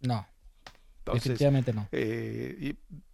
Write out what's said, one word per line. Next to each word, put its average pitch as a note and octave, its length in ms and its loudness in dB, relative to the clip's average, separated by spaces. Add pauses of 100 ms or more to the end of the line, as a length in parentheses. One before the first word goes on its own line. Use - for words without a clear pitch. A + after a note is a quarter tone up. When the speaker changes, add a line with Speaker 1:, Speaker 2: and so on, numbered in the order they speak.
Speaker 1:
No. A#2+ 260 -2 (720)
Speaker 2:
Entonces, - 240 -2
Speaker 1:
Definitivamente C3 500 4
no. G#2+ 200 -4
Speaker 2:
eh, A#2 840 -4 (400)